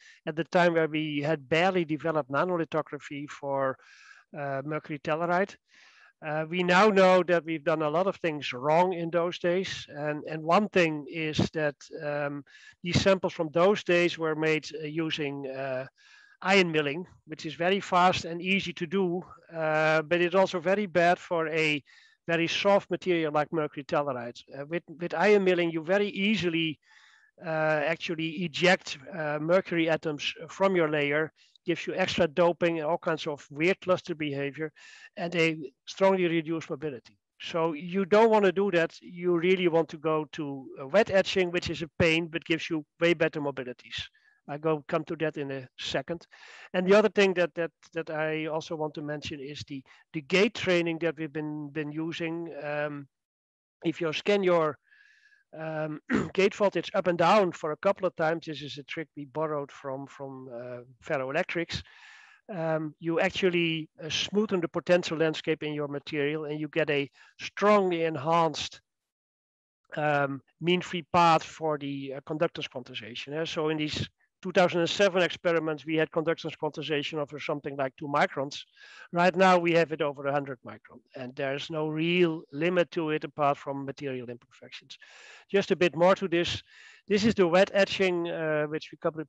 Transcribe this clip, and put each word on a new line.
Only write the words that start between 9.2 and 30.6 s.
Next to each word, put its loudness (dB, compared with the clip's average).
days. -2
And, -6
and -8
one 4
thing 0
is -6
that, -2
um, -6
these 0
samples 2
from -4
those 2
days 2
were -2
made, -2
uh, -8
using, -6
uh, -6
ion 4
milling, 0
which -12
is -10
very 0
fast 4
and -8
easy 0
to -8
do, 0
uh, 2
but 2
it's 2
also 4
very 0
bad 4
for -4
a 0
very 0
soft 2
material 0
like 0
mercury -4
telluride. -4
Uh, -10
with, -6
with -8
ion 6
milling, 4
you -4
very 0
easily, 0
uh, -10
actually 0
eject, 2
uh, -2
mercury 2
atoms -2
from 2